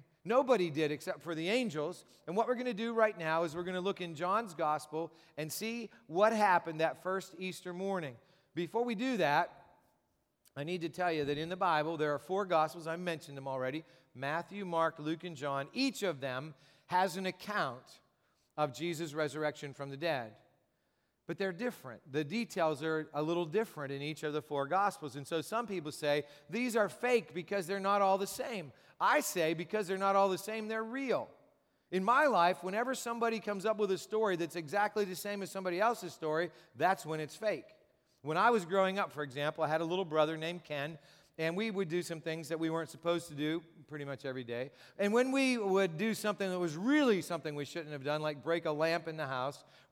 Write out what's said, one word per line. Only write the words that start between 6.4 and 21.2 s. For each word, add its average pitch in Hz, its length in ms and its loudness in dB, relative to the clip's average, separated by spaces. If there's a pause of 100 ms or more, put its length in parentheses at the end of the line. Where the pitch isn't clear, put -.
that 160 240 0
first 185 360 -4
Easter 185 340 -8
morning. 180 420 -4 (380)
Before 175 320 -2
we 240 100 0
do 247 220 0
that, 160 340 4 (1040)
I 139 80 -6
need 170 180 -4
to 165 80 -4
tell 180 220 0
you 151 140 0
that 143 120 0
in 160 120 -4
the 185 80 -4
Bible, 165 400 2
there 151 160 0
are 139 60 -2
four 190 260 -2
Gospels. 160 400 2
I 165 100 -4
mentioned 165 400 -6
them 135 120 -10
already. 135 360 -4 (300)
Matthew, 170 520 -6
Mark, 165 340 0
Luke, 156 240 -4
and 175 120 -10
John. 139 380 -4
Each 254 300 -2
of 160 180 -2
them 139 320 -6 (320)
has 180 320 2
an 190 80 -4
account 175 580 -4 (720)
of 151 160 0
Jesus' 151 440 -4
resurrection 151 580 -4
from 139 160 -10
the 139 80 -10
dead. 139 340 -2 (960)